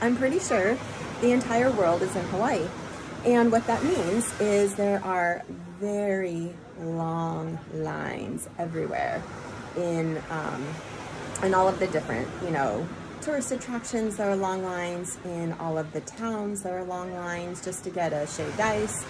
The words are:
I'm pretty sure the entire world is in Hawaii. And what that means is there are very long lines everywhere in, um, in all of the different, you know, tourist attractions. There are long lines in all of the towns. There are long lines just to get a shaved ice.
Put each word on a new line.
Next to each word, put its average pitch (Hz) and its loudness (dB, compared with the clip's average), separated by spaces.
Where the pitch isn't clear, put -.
I'm 240 4
pretty 269 4
sure 226 4
the 240 6
entire 240 4
world 180 4
is 185 0
in 175 0
Hawaii. 196 2
And 240 8
what 226 4
that 226 2
means 233 2
is 202 6
there 202 2
are 175 2
very 190 0
long 165 -2
lines 156 -4
everywhere 160 -2
in, 165 0
um, 151 -4
in 190 4
all 185 8
of 190 4
the 185 2
different, 135 0
you 175 -2
know, 139 2
tourist 285 -2
attractions. 233 -2
There 208 2
are 196 4
long 190 0
lines 175 -4
in 170 -2
all 165 -2
of 156 -2
the 151 -4
towns. 208 -4
There 185 -4
are 180 -4
long 180 -6
lines 175 -6
just 185 -6
to 185 -6
get 170 0
a 147 0
shaved 151 -4
ice. 214 0